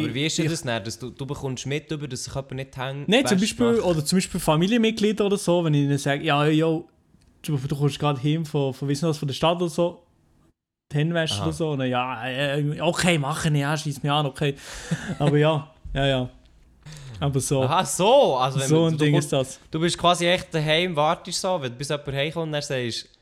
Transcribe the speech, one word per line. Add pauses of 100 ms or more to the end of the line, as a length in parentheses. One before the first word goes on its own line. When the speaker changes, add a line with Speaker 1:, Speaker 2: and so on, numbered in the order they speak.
Speaker 1:
ich,
Speaker 2:
wie
ist
denn
Speaker 1:
ich
Speaker 2:
das
dann,
dass
du,
du
bekommst
mit
über,
dass
sich
jemand
nicht
hängt,
Speaker 1:
Nein,
zum
Speaker 2:
wäscht
Speaker 1:
Beispiel,
Speaker 2:
macht?
Speaker 1:
oder
zum
Beispiel
Familienmitglieder
oder
so,
wenn
ich
ihnen
sage,
ja,
ja,
du, (720)
du
kommst
gerade
heim
von,
von,
weiss
nicht
was,
von
der
Stadt
oder
so, (880)
die
Hände
waschen
Speaker 2:
Aha.
Speaker 1:
oder
so,
und
dann,
ja,
äh,
okay,
machen,
ja,
scheiss
mich
an,
okay. (320)
Speaker 2:
<laughs>
Speaker 1:
Aber
ja, (220)
ja,
ja. (880)
Aber
so.
Speaker 2:
Aha,
so!
Also
wenn
Speaker 1:
So
Speaker 2:
du,
Speaker 1:
ein
Speaker 2:
du
Speaker 1:
Ding
Speaker 2:
kommst,
Speaker 1:
ist
das. (120)
Speaker 2:
du
bist
quasi
echt
daheim,
wartest
so,
wenn
bis
jemand
heimkommt
und
dann
sagst, (140)